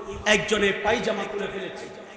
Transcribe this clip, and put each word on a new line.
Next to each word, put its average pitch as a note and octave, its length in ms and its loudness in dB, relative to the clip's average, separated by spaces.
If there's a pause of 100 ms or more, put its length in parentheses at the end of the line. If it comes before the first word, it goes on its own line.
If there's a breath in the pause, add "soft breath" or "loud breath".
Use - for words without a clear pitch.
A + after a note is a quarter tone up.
(300)
একজনে G#3 420 4 (120)
পায়জামা G#3 380 2 (100)
খুলে G3+ 200 -4
ফেলেছে, F#3+ 340 -8 (300)